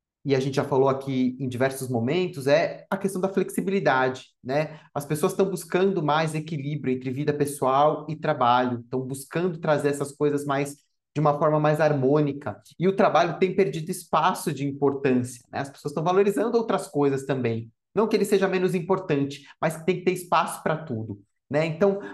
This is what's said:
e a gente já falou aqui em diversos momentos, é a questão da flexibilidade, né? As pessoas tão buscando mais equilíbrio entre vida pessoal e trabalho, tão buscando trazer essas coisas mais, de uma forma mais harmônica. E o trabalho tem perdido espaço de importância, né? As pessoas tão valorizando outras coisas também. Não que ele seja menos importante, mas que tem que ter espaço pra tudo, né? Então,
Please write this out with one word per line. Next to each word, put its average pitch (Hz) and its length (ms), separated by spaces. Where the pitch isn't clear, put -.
e 139 120
a 131 60
gente 135 160
já 135 80
falou 135 240
aqui 131 520
em 135 80
diversos 127 400
momentos, 135 580
é 151 440
a 196 80
questão 196 220
da 190 80
flexibilidade, 175 960
né? 151 340
As - 120
pessoas 156 260
tão 190 160
buscando 180 540
mais 156 320
equilíbrio 143 600
entre 127 160
vida 143 220
pessoal 143 760
e 160 60
trabalho, 127 760
tão 131 100
buscando 160 580
trazer 143 300
essas 143 240
coisas 143 320
mais, 143 320
de 147 60
uma 147 180
forma 156 200
mais 151 220
harmônica. 143 800
E 165 80
o 190 80
trabalho 165 440
tem 180 180
perdido 160 340
espaço 175 600
de 135 140
importância, 139 840
né? 113 100
As 139 100
pessoas - 240
tão 160 100
valorizando 202 540
outras 220 280
coisas 139 380
também. 117 480
Não 214 120
que 220 80
ele 196 120
seja 190 200
menos 185 280
importante, 151 720
mas 160 200
que - 80
tem 185 140
que - 40
ter 185 80
espaço - 500
pra 160 140
tudo, 110 420
né? 147 160
Então, 196 340